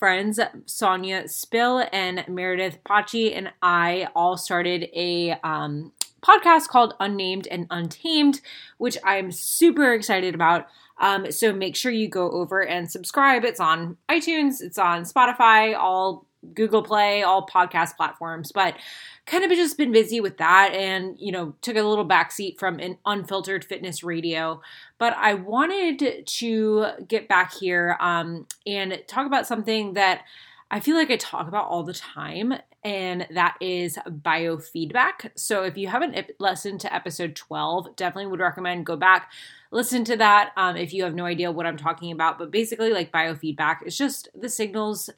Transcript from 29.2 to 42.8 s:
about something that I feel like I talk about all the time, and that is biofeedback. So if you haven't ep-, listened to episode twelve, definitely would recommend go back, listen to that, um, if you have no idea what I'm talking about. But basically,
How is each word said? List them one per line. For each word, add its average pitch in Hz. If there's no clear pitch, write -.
about 269
something 220
that 185
I 208
feel 311
like 302
I 220
talk -
about 196
all 170
the 175
time, 170
and 185
that 175
is 180
biofeedback. 165
So 202
if 190
you 196
haven't 254
ep-, -
listened 196
to -
episode 175
twelve, 156
definitely 190
would 180
recommend 180
go 165
back, 185
listen 233
to 226
that, 208
um, 180
if 170
you 185
have 165
no 175
idea 175
what 165
I'm 160
talking 165
about. 160
But 170
basically, 226